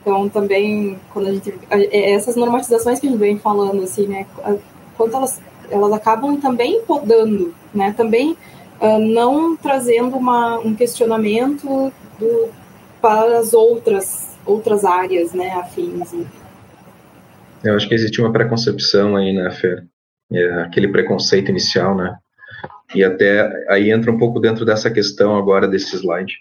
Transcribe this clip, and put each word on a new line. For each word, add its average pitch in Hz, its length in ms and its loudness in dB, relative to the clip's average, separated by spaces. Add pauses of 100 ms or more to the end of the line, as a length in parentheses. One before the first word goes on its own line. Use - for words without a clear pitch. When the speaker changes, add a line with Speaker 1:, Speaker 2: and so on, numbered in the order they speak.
Speaker 1:
Então, 196 260 0
também, 202 720 -2 (140)
quando 196 140 -4
a 196 40 -2
gente, 196 220 -6 (160)
é, 202 260 2
é 202 180 4
essas 214 220 0
normatizações 240 640 0
que - 60 -4
a 277 60 0
gente 233 80 0
vem 208 180 2
falando, 202 460 0
assim, 202 240 -2
né? 196 180 -6 (180)
A, 202 120 0 (420)
quanto 226 180 0
elas, 262 240 -4 (300)
elas 202 240 2
acabam 226 440 0
também 269 440 0
podando, 220 720 2 (180)
né? 202 240 0
Também, 233 400 0 (460)
ah, 220 160 4
não 240 580 2
trazendo 254 600 0
uma, 240 400 0
um 226 160 -2
questionamento 247 1200 0 (260)
do, 453 300 0 (520)
para 226 360 4
as 220 160 0
outras, 226 920 2
outras 208 400 0
áreas, 180 480 0
né, 180 180 -4
afins. 175 600 -8 (1500)
Speaker 2:
Eu 107 140 0
acho 107 120 -2
que - 60 0
existe 113 280 0
uma 113 100 2
preconcepção 107 880 0
aí, 95 160 0
né, 92 180 -2
Fer? 90 340 -6 (460)
É, 87 300 0
aquele 90 260 -2
preconceito 95 600 0
inicial, 92 460 0
né? 92 200 -4 (800)
E 95 80 4
até 101 680 2
aí 101 220 4
entra 113 180 2
um 113 80 0
pouco 117 220 0
dentro 110 240 0
dessa 110 260 0
questão 104 480 2
agora 98 300 2
desse 95 300 -4
slide 92 440 -6